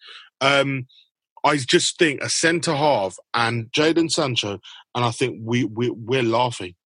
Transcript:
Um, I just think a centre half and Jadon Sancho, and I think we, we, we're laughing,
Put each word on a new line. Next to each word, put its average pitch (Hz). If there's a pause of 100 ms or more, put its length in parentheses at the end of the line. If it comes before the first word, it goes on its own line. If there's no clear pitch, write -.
(400)
Um, 135 (560)
I 147
just -
think 151
a -
centre 165
half 131 (180)
and 117
Jadon 160
Sancho, 120 (340)
and 120
I 117
think 113
we, 120
we, 110
we're 117
laughing, 113 (120)